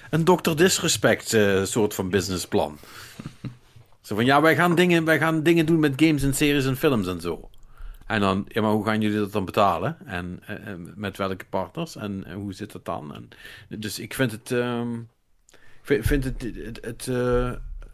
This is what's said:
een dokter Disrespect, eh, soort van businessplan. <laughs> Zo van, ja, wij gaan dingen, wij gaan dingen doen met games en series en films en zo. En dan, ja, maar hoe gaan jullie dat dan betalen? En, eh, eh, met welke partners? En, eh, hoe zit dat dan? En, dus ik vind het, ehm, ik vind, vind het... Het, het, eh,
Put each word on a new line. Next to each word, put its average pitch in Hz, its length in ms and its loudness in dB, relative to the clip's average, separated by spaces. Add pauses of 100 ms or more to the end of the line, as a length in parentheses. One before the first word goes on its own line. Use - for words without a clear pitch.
een 165 140 2
dokter 170 340 4
Disrespect, - 760 2
eh, 101 300 6
soort 104 300 0
van 95 160 -4
businessplan. 90 720 0
<laughs> - 1200 -18
Zo - 140 -8
van, 110 100 2
ja, 139 160 6
wij 160 140 6
gaan 175 200 4
dingen, 170 300 4
wij 160 120 4
gaan 160 260 0
dingen 170 220 4
doen 165 140 4
met 151 140 4 (100)
games 156 200 4
en 139 120 2
series 143 300 2
en 131 120 0
films 120 300 2
en 90 140 -6
zo. - 280 -6 (560)
En 107 140 0
dan, 98 280 2
ja, - 140 -2
maar 107 100 2
hoe 107 140 0
gaan 110 160 0
jullie 107 180 0
dat 98 120 -2
dan 98 140 -2
betalen? 98 600 0
En, 90 400 -8
eh, 104 260 -12
eh, 90 80 -12 (160)
met 101 220 -8
welke 95 320 -6
partners? 95 460 -6
En, 101 300 -8
eh, 78 100 -14
hoe 101 180 -8
zit 104 180 -12
dat - 140 -18
dan? 76 300 -8
En, - 140 -18 (500)
dus 107 200 -8
ik - 140 -12
vind 131 180 0
het, 110 200 -12
ehm, 120 420 -2 (580)
ik - 300 -20
vind, - 240 0
vind 143 180 2
het... 127 180 -6
Het, 107 440 -10
het, 120 220 -10
eh, 123 440 0 (420)